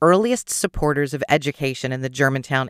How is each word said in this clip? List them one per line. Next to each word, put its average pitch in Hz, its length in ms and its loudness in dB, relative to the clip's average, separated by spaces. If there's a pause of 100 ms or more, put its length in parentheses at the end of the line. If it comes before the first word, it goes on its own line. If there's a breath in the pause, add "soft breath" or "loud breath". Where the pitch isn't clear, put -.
earliest 208 480 4
supporters 147 640 -2
of 131 140 -6
education 139 640 -2
in 131 80 -6
the 131 80 -4
Germantown 131 600 -2